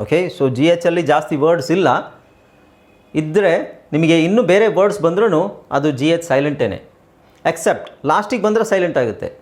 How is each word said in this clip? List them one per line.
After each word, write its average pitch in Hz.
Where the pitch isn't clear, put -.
ಓಕೆ, 151
so 143
ಜಿ 139
ಎಚ್ 170
ಅಲ್ಲಿ 170
ಜಾಸ್ತಿ 156
ವರ್ಡ್ಸ್ 165
ಇಲ್ಲ. 175
ಇದ್ರೆ 165
ನಿಮಗೆ 165
ಇನ್ನೂ 214
ಬೇರೆ 220
ವರ್ಡ್ಸ್ 190
ಬಂದ್ರೂ 175
ಅದು 143
ಜಿ 151
ಎಚ್ 170
ಸೈಲೆಂಟೇನೆ. 139
ಎಕ್ಸೆಪ್ಟ್ -
ಲಾಸ್ಟಿಗೆ 202
ಬಂದರೆ 214
ಸೈಲೆಂಟ್ 175
ಆಗುತ್ತೆ. 107